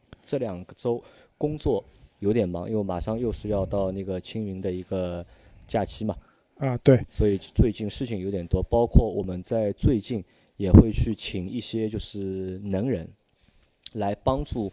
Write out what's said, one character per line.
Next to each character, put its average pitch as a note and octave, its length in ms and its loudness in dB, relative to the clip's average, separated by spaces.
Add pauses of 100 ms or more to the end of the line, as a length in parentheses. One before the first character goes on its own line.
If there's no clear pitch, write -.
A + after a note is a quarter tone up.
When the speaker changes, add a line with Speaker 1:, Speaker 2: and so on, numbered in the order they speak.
(240)
Speaker 1:
这 C#3+ 140 -4
两 F#2 260 -6
个 - 100 -20
周 A#2+ 280 -2 (340)
工 D3+ 220 -4
作 A#2+ 260 0 (360)
有 G2+ 120 2
点 A2 160 2
忙， F2 220 -6
因 A2 60 0
为 G#2 60 0
马 F#2 160 -2
上 A2 200 -4
又 A#2+ 120 -2
是 G#2 180 -6
要 G2 180 0
到 F#2+ 260 -2
那 G2 100 -6
个 F#2 160 -6
清 A2 260 -8
明 F#2+ 160 -6
的 F#2 120 -4
一 F#2 120 -6
个 F2 400 -4 (440)
假 G#2+ 160 0
期 - 220 -8
嘛。 G#2 100 -4 (400)
Speaker 2:
啊， C3 220 -2
对。 B2+ 320 6
Speaker 1:
所 G#2+ 180 2
以 G2+ 80 4
最 - 340 2
近 G#2 200 -4
事 - 160 -6
情 A2+ 120 -6
有 F#2 120 -4
点 F2 160 -4
多， F#2 160 0
包 A#2 240 2
括 A2 240 6
我 G#2 120 -2
们 F2+ 200 -6
在 A2 300 0
最 B2 280 0
近 G#2 240 -6 (320)
也 F#2+ 140 -2
会 A2 200 10
去 G#2+ 240 0
请 F#2+ 360 -6
一 A#2 100 -6
些 A2 280 -4
就 G#2+ 100 -6
是 F#2+ 640 -6
能 G2+ 240 0
人 E2+ 180 -2 (840)
来 G#2 220 -2
帮 C#3 300 -2
助 A2 280 -4